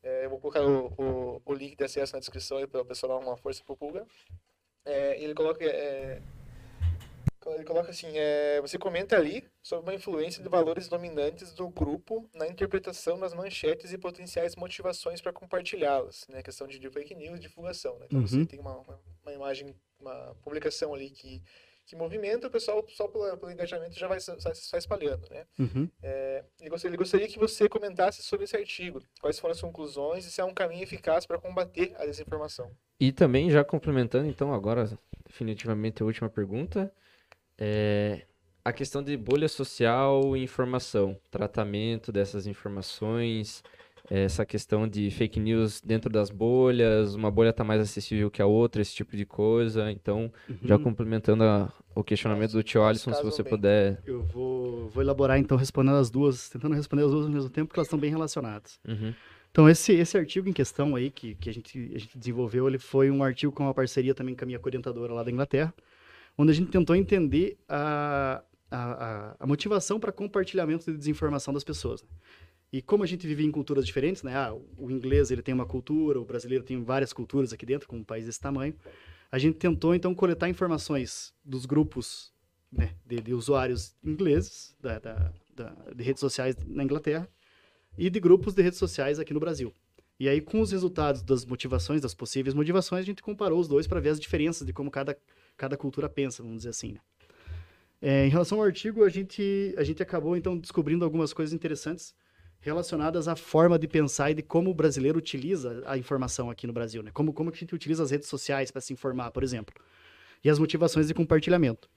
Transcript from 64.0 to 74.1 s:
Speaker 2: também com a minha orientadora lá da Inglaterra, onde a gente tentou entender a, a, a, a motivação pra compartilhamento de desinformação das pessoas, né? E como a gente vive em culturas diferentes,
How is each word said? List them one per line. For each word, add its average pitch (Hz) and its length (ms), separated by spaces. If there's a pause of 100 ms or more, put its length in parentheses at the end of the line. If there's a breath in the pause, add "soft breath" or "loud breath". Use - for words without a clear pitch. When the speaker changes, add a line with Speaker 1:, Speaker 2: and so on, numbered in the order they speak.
Speaker 2:
também 127 200
com 127 80
a 127 40
minha 123 140
orientadora 120 520
lá 117 100
da 120 80
Inglaterra, 139 420 (640 soft breath)
onde 151 140
a 147 40
gente 175 160
tentou 175 240
entender 185 640 (120)
a, 147 720 (280)
a, 123 60 (540)
a, - 80
a - 80
motivação 202 520
pra 214 120
compartilhamento 180 800
de 156 60
desinformação 147 560
das 139 100
pessoas, - 380
né? - 80 (640 soft breath)
E 131 100
como 208 220
a - 20
gente 175 220
vive 151 180
em 151 60
culturas 143 340
diferentes, 160 380